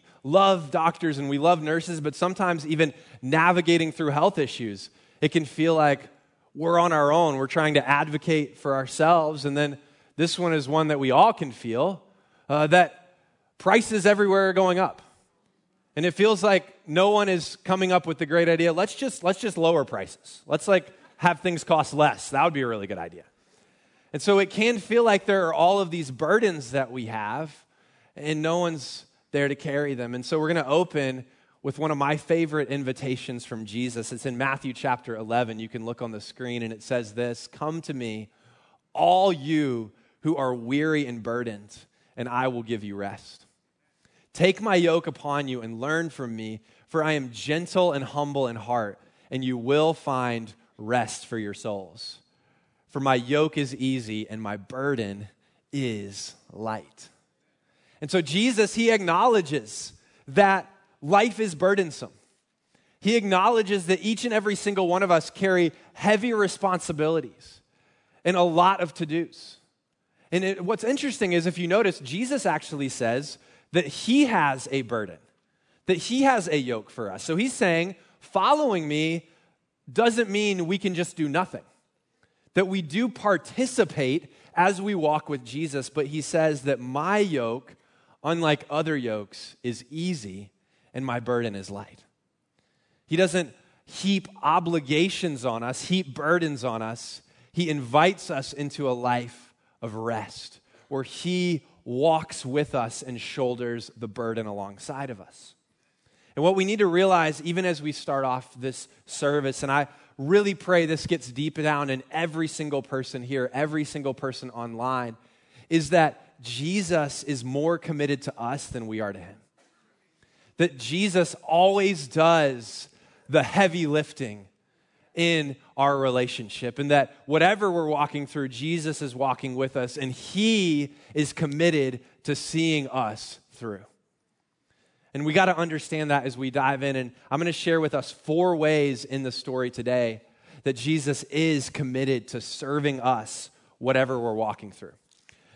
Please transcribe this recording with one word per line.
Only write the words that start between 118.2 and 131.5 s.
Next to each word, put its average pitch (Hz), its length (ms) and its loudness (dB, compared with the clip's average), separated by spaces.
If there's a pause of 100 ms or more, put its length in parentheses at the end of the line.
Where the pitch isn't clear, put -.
to - 180 -10
us 123 280 -6
than 117 180 -8
we 110 140 -6
are 104 120 -4
to 95 80 -12
him. 90 180 -20 (1200)
That 165 200 2
Jesus 170 640 0
always 190 640 4
does 151 800 2 (400)
the 143 140 4
heavy 170 460 2
lifting 127 580 -4 (720)
in 160 400 2 (200)
our 139 220 2
relationship, 123 800 -2
and 143 140 -2
that 139 240 4 (100)
whatever 185 460 4
we're 165 160 0
walking 147 400 -2
through, 139 220 -6
Jesus 151 520 -4
is 127 140 -8
walking 127 400 -2
with 131 200 -2
us, 123 220 -4
and 131 140 -6
he 175 840 0 (220)
is 151 180 0
committed 147 680 0 (220)